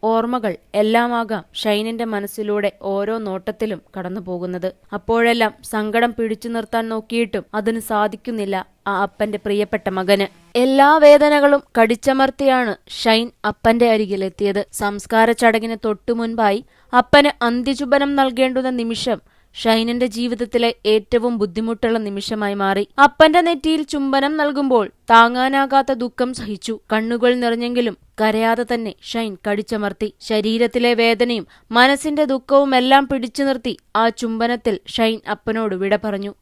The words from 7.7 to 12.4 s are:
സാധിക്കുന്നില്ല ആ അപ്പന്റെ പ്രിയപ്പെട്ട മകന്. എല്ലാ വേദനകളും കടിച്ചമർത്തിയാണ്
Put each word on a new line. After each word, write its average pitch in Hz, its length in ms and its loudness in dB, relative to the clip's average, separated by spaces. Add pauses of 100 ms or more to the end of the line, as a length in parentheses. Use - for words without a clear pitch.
സാധിക്കുന്നില്ല 214 680 -4 (360)
ആ 196 40 -2 (120)
അപ്പന്റെ 208 380 -6
പ്രിയപ്പെട്ട 208 520 -2
മകന്. 196 300 0 (380)
എല്ലാ 277 260 6 (160)
വേദനകളും 285 560 6 (160)
കടിച്ചമർത്തിയാണ് 262 920 2 (280)